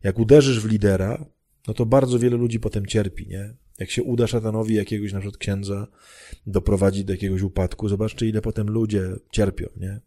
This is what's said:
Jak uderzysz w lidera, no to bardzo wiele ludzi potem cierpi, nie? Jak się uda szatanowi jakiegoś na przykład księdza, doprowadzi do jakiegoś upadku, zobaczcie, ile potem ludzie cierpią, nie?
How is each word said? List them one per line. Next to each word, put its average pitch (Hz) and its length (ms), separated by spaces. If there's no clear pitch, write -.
Jak 98 160
uderzysz 127 420
w 110 100
lidera, 104 560
no 110 60
to 120 120
bardzo 123 320
wiele 120 180
ludzi 117 240
potem 104 260
cierpi, 98 420
nie? 101 260
Jak 95 120
się - 120
uda 120 240
szatanowi 110 480
jakiegoś 104 380
na 98 80
przykład 101 180
księdza, 98 480
doprowadzi 98 580
do 95 80
jakiegoś 95 300
upadku, 95 460
zobaczcie, 107 380
ile 107 160
potem 107 280
ludzie 107 420
cierpią, 101 360
nie? 98 300